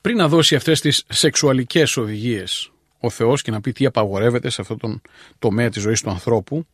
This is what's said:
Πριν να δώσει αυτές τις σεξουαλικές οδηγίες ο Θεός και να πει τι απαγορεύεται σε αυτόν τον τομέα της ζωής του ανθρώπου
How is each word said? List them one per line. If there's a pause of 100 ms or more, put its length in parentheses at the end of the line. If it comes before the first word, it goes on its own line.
Πριν
να
δώσει
αυτές
τις
σεξουαλικές
οδηγίες (260)
ο
Θεός
και
να
πει
τι
απαγορεύεται
σε
αυτόν
τον (380)
τομέα
της
ζωής
του
ανθρώπου